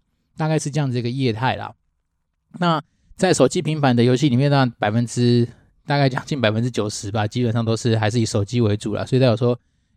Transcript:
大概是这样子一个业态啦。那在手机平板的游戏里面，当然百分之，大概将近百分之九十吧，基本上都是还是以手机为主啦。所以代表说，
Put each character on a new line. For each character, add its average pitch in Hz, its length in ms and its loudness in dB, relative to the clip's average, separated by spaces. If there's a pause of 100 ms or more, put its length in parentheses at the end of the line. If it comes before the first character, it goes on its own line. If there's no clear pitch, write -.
(360)
大 156 100 -2
概 156 120 0
是 147 120 -4
这 139 80 -4
样 143 120 -2
子 120 80 -4
一 - 20 -2
个 117 80 -4
业 127 240 -2
态 113 240 -2
啦。 107 160 -12 (840)
那 170 240 0 (340)
在 185 160 2
手 131 160 4
机 - 140 -2
平 156 180 -4
板 127 160 4
的 117 80 4
游 123 100 4
戏 143 140 2
里 120 80 2
面， 143 140 2
当 143 80 4
然 127 200 2
百 104 120 -2
分 117 160 0
之， 120 420 2 (380)
大 143 100 -2
概 139 100 2
将 123 200 -2
近 151 120 -6
百 110 120 2
分 113 120 0
之 123 80 -2
九 107 200 -2
十 - 200 -10
吧， 107 160 -2
基 123 160 -4
本 117 80 0
上 117 140 -2
都 113 100 0
是 113 220 0
还 107 140 0
是 120 100 0
以 113 60 2
手 104 180 -2
机 120 160 -2
为 104 160 2
主 104 180 -6
啦。 95 120 -4
所 131 100 0
以 127 40 2
代 131 60 4
表 123 80 4
说， 123 240 0 (380)